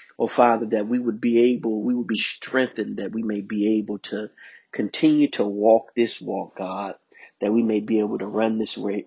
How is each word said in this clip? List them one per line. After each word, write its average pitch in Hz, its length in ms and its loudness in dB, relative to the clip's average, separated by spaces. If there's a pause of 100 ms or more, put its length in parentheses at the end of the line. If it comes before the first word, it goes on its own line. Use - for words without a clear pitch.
(200)
Oh, 113 80 0
Father, 117 400 4
that 107 200 0
we 123 120 0
would 117 200 -2
be 120 360 4
able, 110 260 -4
we 123 140 0
would 123 100 -4
be 107 140 -4
strengthened, 110 800 -4
that 95 140 -6
we 113 120 -6
may 104 180 -4
be 107 380 0
able 104 180 -6
to 107 320 -10 (420)
continue 151 600 2
to - 120 -2
walk 104 520 4
this 117 260 0
walk, 95 380 -8
God, 95 340 -8 (480)
that 101 100 0
we 117 120 4
may 107 160 2
be 107 180 0
able 104 220 0
to 98 80 -4
run 110 320 0
this 107 180 -6
ra-, 104 300 -4